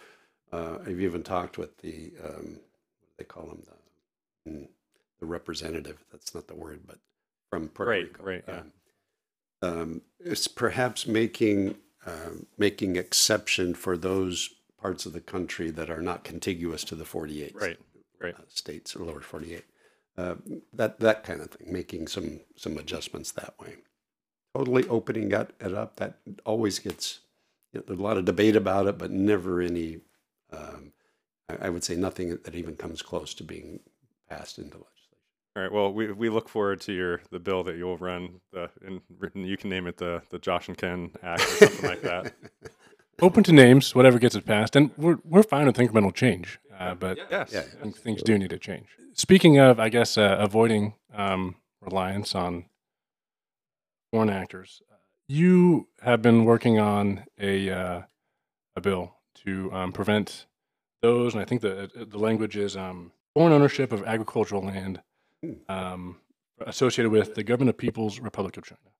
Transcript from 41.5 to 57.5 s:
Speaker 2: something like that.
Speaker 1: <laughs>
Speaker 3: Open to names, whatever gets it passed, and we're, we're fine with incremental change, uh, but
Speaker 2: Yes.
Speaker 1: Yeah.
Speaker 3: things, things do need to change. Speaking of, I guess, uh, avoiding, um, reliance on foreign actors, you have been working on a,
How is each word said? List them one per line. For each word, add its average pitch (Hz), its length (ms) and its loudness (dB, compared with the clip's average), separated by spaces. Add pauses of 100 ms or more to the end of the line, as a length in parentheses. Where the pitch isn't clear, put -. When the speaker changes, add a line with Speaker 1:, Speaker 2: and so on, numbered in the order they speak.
Speaker 2:
something - 240 2
like - 140 -8
that. 92 300 -6 (420)
Speaker 1:
<laughs> - 480 -20
Speaker 3:
Open 190 200 8
to 175 80 4
names, 131 440 10
whatever 127 240 10
gets 117 160 2
it 98 100 -6
passed, 107 300 2
and 143 220 6
we're, 156 260 2
we're 175 180 6
fine 147 240 4
with 127 120 4
incremental 110 360 4
change, 92 460 0 (200)
uh, 90 140 -6
but 92 240 -6 (140)
Speaker 2:
Yes. 175 200 -4
Speaker 1:
Yeah. 101 100 -4
Speaker 3:
things, - 360 -12
things 113 240 -6
do 107 160 4
need 95 140 -2
to 82 80 -8
change. - 260 -12 (280)
Speaking 175 440 8
of, 127 220 12
I 110 100 2
guess, 117 260 2
uh, 101 240 6
avoiding, 104 540 2 (180)
um, 95 440 -4 (260)
reliance 95 540 -4
on 90 300 -4 (1500)
foreign 110 180 2
actors, 92 520 -8 (460)
you 175 600 6 (140)
have 117 200 2
been 117 240 8
working 117 340 4
on 101 460 0 (140)
a, 98 300 -2